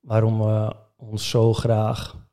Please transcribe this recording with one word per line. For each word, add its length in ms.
waarom 380
we 340
ons 340
zo 240
graag 800